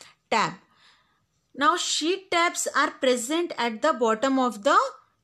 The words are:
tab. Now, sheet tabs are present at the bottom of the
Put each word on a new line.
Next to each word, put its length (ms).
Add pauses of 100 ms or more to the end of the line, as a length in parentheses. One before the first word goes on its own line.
(300)
tab. 220 (1000)
Now, 220
sheet 540
tabs 460
are 160
present 680
at 240
the 100
bottom 460
of 240
the 160 (460)